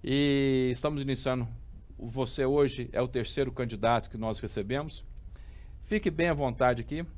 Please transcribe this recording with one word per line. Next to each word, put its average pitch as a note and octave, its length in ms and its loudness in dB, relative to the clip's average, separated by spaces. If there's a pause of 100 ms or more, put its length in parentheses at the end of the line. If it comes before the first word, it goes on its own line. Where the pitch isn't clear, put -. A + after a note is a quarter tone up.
E C#3 680 4
estamos D3 300 -2
iniciando, B2+ 440 0 (520)
você B2+ 480 -2
hoje C3 480 2
é A#2 80 2
o B2+ 60 0
terceiro - 440 0
candidato A2+ 560 2
que - 80 -12
nós A2 220 -4
recebemos. A#2+ 680 -4 (800)
Fique G#3 260 2
bem E3 200 2
à D#3 40 4
vontade B2+ 460 4
aqui D3+ 240 -4 (140)